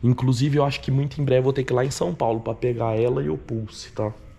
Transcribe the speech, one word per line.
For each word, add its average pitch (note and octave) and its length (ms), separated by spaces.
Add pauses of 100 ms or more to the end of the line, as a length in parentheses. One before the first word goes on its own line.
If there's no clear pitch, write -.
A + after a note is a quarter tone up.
Inclusive, B2+ 560
eu C#3 40
acho C#3 160
que - 120
muito C3+ 280
em C#3+ 60
breve B2+ 140
eu B2+ 60
vou C3+ 80
ter C3+ 100
que B2+ 100
ir - 20
lá B2+ 80
em C#3 60
São E3+ 240
Paulo A2+ 280
pra A2+ 120
pegar A#2 420
ela B2 280
e D3 60
o D#3 60
Pulse, - 580
tá? G#2+ 200 (260)